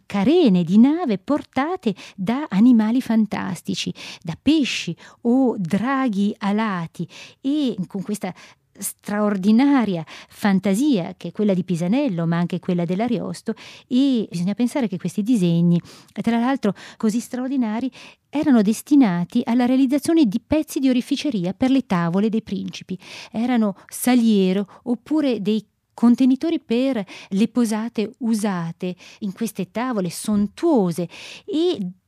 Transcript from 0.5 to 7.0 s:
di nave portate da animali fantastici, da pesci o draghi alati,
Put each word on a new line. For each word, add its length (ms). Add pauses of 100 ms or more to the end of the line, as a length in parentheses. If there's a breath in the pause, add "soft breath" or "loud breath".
di 120
nave 400
portate 800 (220 loud breath)
da 320
animali 520
fantastici, 920 (280 loud breath)
da 200
pesci 520 (280 loud breath)
o 360
draghi 840
alati, 680 (320 loud breath)